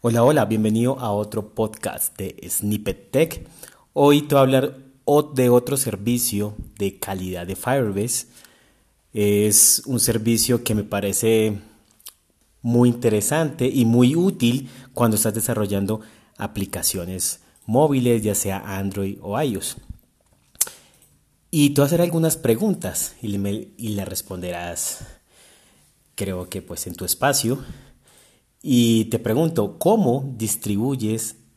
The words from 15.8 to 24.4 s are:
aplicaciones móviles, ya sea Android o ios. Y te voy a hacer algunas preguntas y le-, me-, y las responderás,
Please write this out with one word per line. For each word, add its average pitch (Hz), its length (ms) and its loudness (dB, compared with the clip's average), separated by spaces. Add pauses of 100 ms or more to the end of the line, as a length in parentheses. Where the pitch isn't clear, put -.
aplicaciones 92 1040 -6 (240)
móviles, 123 580 2
ya 104 120 0
sea 98 420 -6
Android 98 440 -4
o 101 200 -6
ios. 123 340 -4 (1800)
Y 147 200 4
te 143 100 2
voy - 20 6
a 139 40 4
hacer 170 140 2
algunas 165 360 0
preguntas 120 840 -2
y 117 60 -8
le-, 101 120 -2
me-, 101 360 -4
y 110 140 -8
las 101 180 -4
responderás, 87 920 -8 (1160)